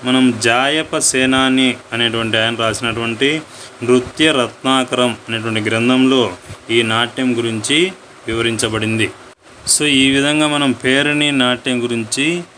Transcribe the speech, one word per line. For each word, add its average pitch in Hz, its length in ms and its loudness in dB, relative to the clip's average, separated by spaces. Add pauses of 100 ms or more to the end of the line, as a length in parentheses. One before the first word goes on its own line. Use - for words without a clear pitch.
మనం 127 200 4 (200)
జాయప 143 540 0
సేనాని 131 680 2 (240)
అనేటువంటి 113 440 -2
ఆయన 113 240 0
రాసినటువంటి 117 800 -2 (420)
నృత్య 127 480 2
రత్నాకరం 123 840 0 (120)
అనేటువంటి 113 320 -4
గ్రంథంలో 123 640 2 (480)
ఈ 117 120 2
నాట్యం 117 560 0
గురించి 117 540 -2 (340)
వివరించబడింది. 110 840 -2 (640)
So 151 100 0 (180)
ఈ 135 80 6
విధంగా 147 360 2
మనం 143 260 0
పేరిణి 143 600 0
నాట్యం 123 520 0
గురించి 117 420 -4 (320)